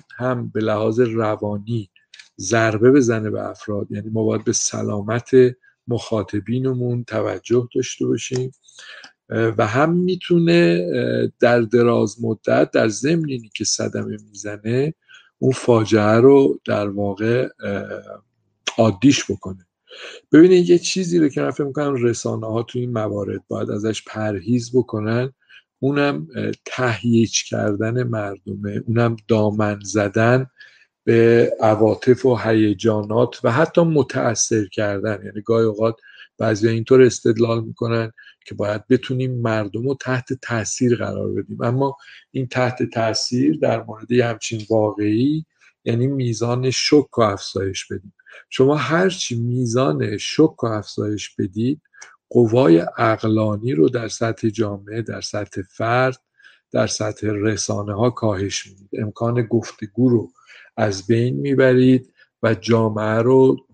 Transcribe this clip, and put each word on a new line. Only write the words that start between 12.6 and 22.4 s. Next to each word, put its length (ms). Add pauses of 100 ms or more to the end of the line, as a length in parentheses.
در 160
ضمن 420
اینی 260
که 100
صدمه 520 (120)
می‌زنه 640 (460)
اون 120
فاجعه 640
رو 500
در 240
واقع، 600 (140)
اه، 600 (540)
عادیش 540
بکنه. 340 (680)
ببینید 380
یه 80
چیزی 420
رو 100
که 120
من 100
فکر 120
می‌کنم 400
رسانه‌ها 600